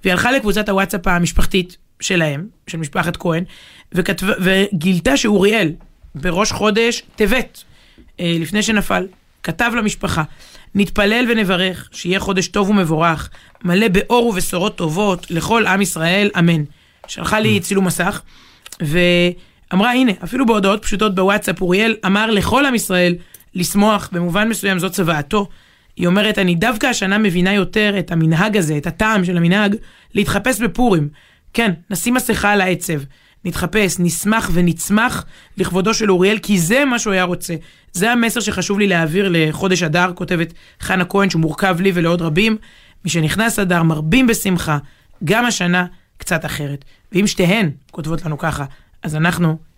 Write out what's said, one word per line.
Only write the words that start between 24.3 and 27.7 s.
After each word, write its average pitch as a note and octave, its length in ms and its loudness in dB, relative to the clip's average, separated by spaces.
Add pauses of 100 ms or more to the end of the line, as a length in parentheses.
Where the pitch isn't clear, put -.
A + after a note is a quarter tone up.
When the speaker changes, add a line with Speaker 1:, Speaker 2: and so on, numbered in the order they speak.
Speaker 1:
מסוים G3 300 -2
זאת F#3 120 -2
צוואתו." F3 560 -2 (480)
היא F3 120 0
אומרת, G#3 300 2
"אני F#3 180 2
דווקא G#3+ 320 0
השנה G3+ 300 0
מבינה F#3+ 360 2
יותר G3+ 460 0